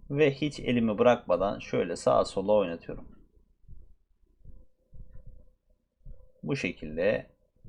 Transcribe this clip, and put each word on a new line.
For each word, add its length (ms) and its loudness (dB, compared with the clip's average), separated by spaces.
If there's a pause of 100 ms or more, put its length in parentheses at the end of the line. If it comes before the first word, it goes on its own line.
(100)
ve 240 4
hiç 260 -4
elimi 380 2
bırakmadan 600 4
şöyle 380 -2
sağa 280 4
sola 280 0
oynatıyorum. 560 0 (3250)
Bu 140 -2
şekilde 720 -2 (380)